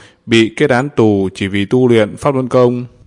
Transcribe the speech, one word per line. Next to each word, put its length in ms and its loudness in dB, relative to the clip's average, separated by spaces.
bị 300 2
kết 140 0
án 260 0
tù 380 2
chỉ 120 -6
vì 180 -4
tu 240 0
luyện 280 0
Pháp 180 -4
Luân 140 -4
Công. 360 0